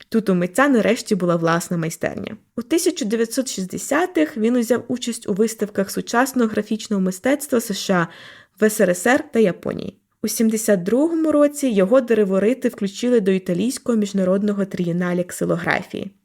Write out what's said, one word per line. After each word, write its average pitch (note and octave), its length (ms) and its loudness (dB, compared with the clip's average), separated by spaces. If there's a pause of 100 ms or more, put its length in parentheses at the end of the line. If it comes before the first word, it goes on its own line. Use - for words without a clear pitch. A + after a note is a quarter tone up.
Тут A3+ 200 0
у F#3+ 60 2
митця F3+ 340 2
нарешті A3 460 2
була F3 220 0
власна E3+ 400 0
майстерня. - 600 -6 (200)
У A#3 60 -6
тисяча E4 420 0
дев'ятсот A3+ 440 -2
шістдесятих - 880 -2
він A#3 200 2
узяв A#3 320 0
участь B3 400 -6
у G#3+ 40 -2
виставках G3+ 580 -2
сучасного A#3+ 580 0
графічного G#3+ 540 -4
мистецтва A#3+ 580 -2
С G#3 140 -6
Ш G3 200 -2
А, E3+ 140 0 (520)
в G#3 40 4
С G#3+ 160 0
Р F#3 100 4
С F3+ 160 -2
Р D4 260 4
та A3+ 60 2
Японії. - 600 -2 (240)
У A3 60 -4
сімдесят G#3+ 540 2
другому D#4 500 2
році D4 360 2
його G3+ 320 4
дереворити A3 680 2
включили A#3 520 0
до F#3+ 100 2
італійського F#3+ 680 -2
міжнародного G3 640 0
трієнале F3+ 600 -2
ксилографії. F3 880 -4 (120)